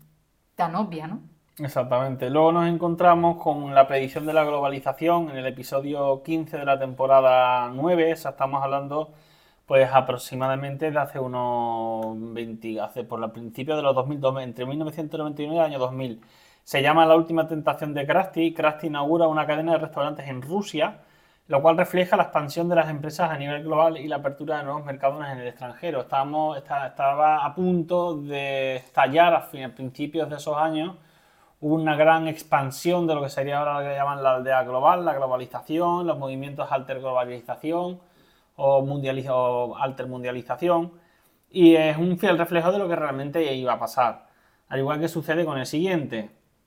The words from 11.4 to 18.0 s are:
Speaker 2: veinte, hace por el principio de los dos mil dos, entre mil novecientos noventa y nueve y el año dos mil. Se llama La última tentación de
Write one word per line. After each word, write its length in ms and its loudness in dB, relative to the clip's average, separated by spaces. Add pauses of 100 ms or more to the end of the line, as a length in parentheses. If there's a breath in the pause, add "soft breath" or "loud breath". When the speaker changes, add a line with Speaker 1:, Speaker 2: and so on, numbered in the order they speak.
Speaker 2:
veinte, 460 -8
hace 240 -6
por 200 -8
el 80 -6
principio 440 -8
de 60 -2
los 140 2
dos 120 0
mil 120 -6
dos, 200 0
entre 280 -8
mil 100 -6
novecientos 420 -6
noventa 220 -6
y 60 -6
nueve 140 0
y 40 4
el 80 0
año 60 -4
dos 140 -2
mil. 280 -8 (420 soft breath)
Se 200 -2
llama 240 6
La 80 8
última 320 2
tentación 480 -4
de 100 -4